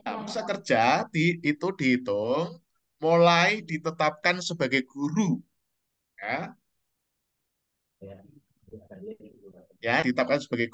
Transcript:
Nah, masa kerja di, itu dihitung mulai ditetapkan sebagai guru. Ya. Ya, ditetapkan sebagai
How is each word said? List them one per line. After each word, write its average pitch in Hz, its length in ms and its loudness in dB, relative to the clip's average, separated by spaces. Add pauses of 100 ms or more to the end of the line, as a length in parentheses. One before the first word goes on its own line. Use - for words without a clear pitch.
Nah, - 240 -6
masa - 160 -8
kerja 147 720 2
di, 170 320 2
itu 151 240 -2
dihitung 127 880 0 (400)
mulai 170 640 4
ditetapkan 160 800 -2
sebagai 139 480 -2
guru. 151 480 -2 (800)
Ya. 139 400 -6 (3250)
Ya, 120 240 0
ditetapkan 131 400 0
sebagai 117 320 -4